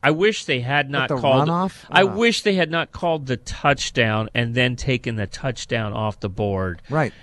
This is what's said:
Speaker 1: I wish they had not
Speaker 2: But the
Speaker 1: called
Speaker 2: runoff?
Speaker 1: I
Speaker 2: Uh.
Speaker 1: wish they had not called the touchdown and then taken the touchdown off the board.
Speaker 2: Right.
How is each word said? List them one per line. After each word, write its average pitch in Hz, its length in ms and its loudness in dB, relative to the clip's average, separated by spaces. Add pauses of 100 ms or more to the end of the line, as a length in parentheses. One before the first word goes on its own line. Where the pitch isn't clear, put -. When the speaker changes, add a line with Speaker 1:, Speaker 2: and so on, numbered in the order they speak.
Speaker 1:
I 139 80 4
wish 196 360 2
they 139 120 0
had 139 320 -2
not 135 180 -2
Speaker 2:
But 147 60 0
the 127 60 -2
Speaker 1:
called 139 280 4
Speaker 2:
runoff? 180 400 -2
Speaker 1:
I 185 140 4
Speaker 2:
Uh. 196 40 4 (100)
Speaker 1:
wish 226 260 2
they 202 120 2
had 170 140 2
not 160 220 -2
called 160 360 -2
the 127 100 -2
touchdown 113 960 0
and 120 220 0
then 123 180 2
taken 123 400 -2
the 104 140 -4
touchdown 113 640 -6
off 107 260 -4
the 104 100 -6
board. 95 640 -2
Speaker 2:
Right. 143 220 0 (100)